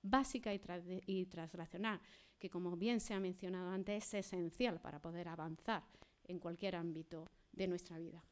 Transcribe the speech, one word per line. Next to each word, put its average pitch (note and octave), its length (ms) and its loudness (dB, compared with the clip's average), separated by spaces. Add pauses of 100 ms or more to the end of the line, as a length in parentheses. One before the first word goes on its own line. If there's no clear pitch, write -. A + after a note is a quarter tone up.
básica A#3 520 6
y G3 60 2
tras-, F3+ 460 -4
y F#3+ 200 2
translacional, F3 760 -2 (400)
que F#3+ 100 -6
como F3 280 0
bien A3 240 4
se - 120 -2
ha G3 60 2
mencionado F#3 500 0
antes, G3 360 0
es - 80 -6
esencial F#3+ 680 2
para D3 220 -8
poder E3+ 260 -4
avanzar D#3+ 560 -2 (400)
en F3+ 160 -4
cualquier F3 380 0
ámbito E3 520 -4 (220)
de - 160 2
nuestra F3+ 320 0
vida. E3 320 -8